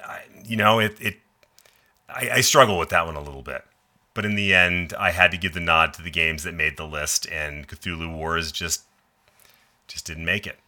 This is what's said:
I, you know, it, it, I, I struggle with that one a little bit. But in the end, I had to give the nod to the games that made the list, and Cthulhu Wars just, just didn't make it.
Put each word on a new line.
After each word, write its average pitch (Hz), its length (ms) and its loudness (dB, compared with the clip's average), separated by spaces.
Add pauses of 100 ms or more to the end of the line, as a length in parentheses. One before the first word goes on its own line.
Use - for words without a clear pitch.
I, - 180 -14 (220)
you 110 120 -4
know, 107 240 6
it, 107 200 0
it, 104 160 -4 (920)
I, - 260 -4
I 123 60 4
struggle 123 380 6
with 80 120 0
that 85 160 4
one 80 100 -8
a 71 60 -8
little 69 200 -12
bit. 65 220 -10 (480)
But 107 120 -4
in 104 120 0
the 98 180 4
end, 90 440 4
I 95 120 2
had 87 220 -2
to 92 40 -6
give 87 180 -6
the 90 60 -6
nod 82 340 2
to - 80 -18
the 85 80 -12
games 80 340 -2
that 85 100 -10
made 78 220 -2
the 78 100 -10
list, 76 460 -4
and 76 340 -8
Cthulhu 82 480 -10
Wars 80 380 -4
just, - 300 -6 (1040)
just - 180 -16
didn't 82 180 -10
make 95 220 -2
it. - 100 -12 (120)